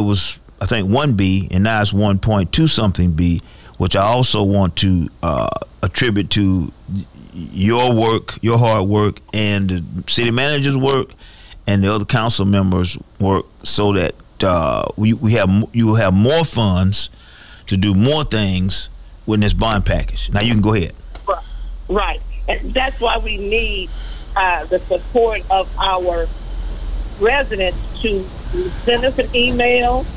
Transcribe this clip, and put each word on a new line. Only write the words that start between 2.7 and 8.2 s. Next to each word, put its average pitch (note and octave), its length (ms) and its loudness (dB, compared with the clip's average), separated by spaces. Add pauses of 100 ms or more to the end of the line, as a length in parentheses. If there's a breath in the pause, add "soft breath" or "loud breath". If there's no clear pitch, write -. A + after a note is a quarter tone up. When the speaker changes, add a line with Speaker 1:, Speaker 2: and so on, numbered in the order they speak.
Speaker 1:
B, E2+ 300 0 (340 loud breath)
which F2+ 200 -2
I G2 60 4
also A2+ 400 2
want G2 340 2
to, F2+ 320 2 (140)
uh, C2+ 260 -2 (340)
attribute G#2 480 -2
to F#2+ 420 0 (220)
y-, G2 100 -6 (280)
your G#2+ 600 0
work, A2+ 500 0